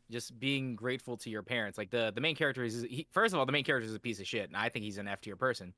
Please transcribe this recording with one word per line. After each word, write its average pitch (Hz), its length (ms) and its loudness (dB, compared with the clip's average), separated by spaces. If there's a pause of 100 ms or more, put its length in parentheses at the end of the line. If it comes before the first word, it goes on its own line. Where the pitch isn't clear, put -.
(120)
just 120 280 -6
being 131 360 0
grateful 123 420 -4
to - 140 -10
your 107 100 -4
parents. 107 360 -2
Like, 101 120 -4
the, 113 240 2
the 117 80 -2
main 156 140 2
character 135 280 2
is, 117 240 -2
he, 127 240 -6
first 208 220 4
of 165 60 4
all, 131 80 6
the 135 40 2
main 143 120 4
character 127 260 2
is 110 60 -4
a 104 40 -6
piece 110 200 -4
of 95 80 -8
shit, 104 200 -2
and 76 80 -8
I 110 140 2
think 107 160 -4
he's 101 140 -6
an 101 80 -4
F 98 140 -4
tier 101 140 -8
person 95 420 0